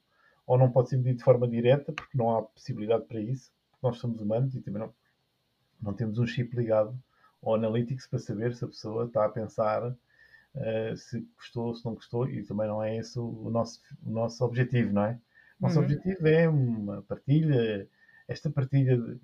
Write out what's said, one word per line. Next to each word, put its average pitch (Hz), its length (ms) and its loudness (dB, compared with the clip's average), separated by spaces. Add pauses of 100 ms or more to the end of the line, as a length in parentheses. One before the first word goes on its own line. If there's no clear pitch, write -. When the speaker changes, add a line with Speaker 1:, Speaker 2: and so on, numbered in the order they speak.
(460)
Speaker 1:
ou 127 120 4
não 127 120 6
pode 123 200 2
ser 135 80 0
medido 123 200 0
de - 60 -14
forma 123 240 6
direta, 117 440 2
porque - 260 -8
não 113 180 2
há 107 60 0
possibilidade 110 640 -2
para 113 140 -8
isso, 127 320 -8 (180)
porque - 160 -8
nós 117 120 -2
somos 117 220 -6
humanos 117 340 0
e 127 60 -8
também 101 220 -8
não, 117 120 -12 (840)
não 101 140 -6
temos 110 240 -4
um 117 80 2
chip - 300 -4
ligado 113 420 0 (440)
ao 110 120 0
Analytics 117 520 -2
para 127 120 -6
saber 117 360 -4
se 123 100 -8
a - 40 -8
pessoa 113 380 -6
está 110 180 0
a 107 60 0
pensar 107 640 -2 (600)
eh, 113 400 -4
se - 240 -10 (160)
gostou, 117 380 -8
se - 100 -16
não 120 100 -6
gostou, 120 340 -6
e 110 160 -8
também 107 240 -4
não 107 140 -4
é 110 140 -4
esse 113 220 -8
o, 120 60 -6 (220)
o 110 40 -6
nosso, 117 300 -2 (240)
o 117 60 -8
nosso 113 340 -2
objetivo, 117 480 2
não 101 120 2
é? 117 160 -2 (400)
O - 40 0
nosso 175 140 4
Speaker 2:
Uhum. 135 60 4
Speaker 1:
objetivo 160 440 0
é 165 200 6
uma 110 540 0
partilha, 120 880 2 (400)
esta 147 220 -6
partilha 131 480 4
de, 120 240 -6